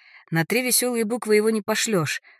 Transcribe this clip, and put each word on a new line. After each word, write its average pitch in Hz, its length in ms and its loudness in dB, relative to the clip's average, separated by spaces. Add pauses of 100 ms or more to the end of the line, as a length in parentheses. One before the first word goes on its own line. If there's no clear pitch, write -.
(320)
На 160 140 -2
три 247 180 -2
весёлые 247 420 0
буквы 214 300 0
его 214 160 4
не 220 100 0
пошлёшь, 208 600 -2 (160)